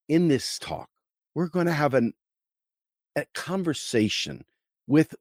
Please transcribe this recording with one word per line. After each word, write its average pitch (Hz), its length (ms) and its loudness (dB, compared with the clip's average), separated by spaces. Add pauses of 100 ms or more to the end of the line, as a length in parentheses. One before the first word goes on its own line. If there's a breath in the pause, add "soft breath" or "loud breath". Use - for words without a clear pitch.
in 165 200 4
this 131 320 0
talk, - 300 -10 (440)
we're 170 140 -2
gonna 170 240 0
have 147 240 2
an, 117 180 2 (1040)
a 147 180 -4
conversation 123 1120 -2 (400)
with 151 360 2